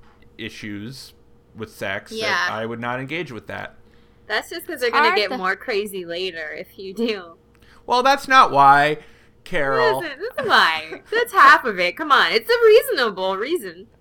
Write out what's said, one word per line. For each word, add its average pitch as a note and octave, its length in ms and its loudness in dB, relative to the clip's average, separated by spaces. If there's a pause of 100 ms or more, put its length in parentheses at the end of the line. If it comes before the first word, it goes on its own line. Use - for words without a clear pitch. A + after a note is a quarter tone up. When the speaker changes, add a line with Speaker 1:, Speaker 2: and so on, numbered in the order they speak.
(380)
Speaker 1:
issues G#2+ 760 -14 (420)
with A2 180 -14
sex, A2 380 -8
that A3 60 -12
Speaker 2:
Yeah. F#3+ 340 -4
Speaker 1:
I A2 140 -6
would A2+ 140 -8
not A#2+ 200 -6
engage C#3+ 320 -10
with G#2+ 160 -16
that. G2 280 -12 (520)
Speaker 3:
That's G#3+ 240 -6
just F4 160 -14
'cause D4 140 -10
they're A#3+ 80 0
Speaker 2:
It's A#3 60 -2
Speaker 3:
gonna D4 140 4
Speaker 2:
hard F#4+ 100 2
Speaker 3:
get G4+ 120 0
Speaker 2:
to B3+ 60 -6
Speaker 3:
more F#3 180 -2
crazy G3 500 -6
later E3 460 -10
if D#3 260 -16
you F#3+ 160 -14
do. G3+ 440 -6 (500)
Speaker 1:
Well, B3 160 2
that's C#4 240 0
not C4 240 6
why, C#3+ 480 6 (440)
Carol. E3 560 0
Speaker 3:
Listen, C#4+ 180 -8 (180)
that's B4+ 140 -6
why. C#4 520 0 (100)
That's A#4 200 -2
half D#4 340 6
of G3 140 -4
it. F3+ 160 -2
Come D#4 160 -6
on, F#3+ 200 4
it's A3+ 180 -2
a A#4 160 4
reasonable B3 720 2
reason. G#3+ 480 -8 (160)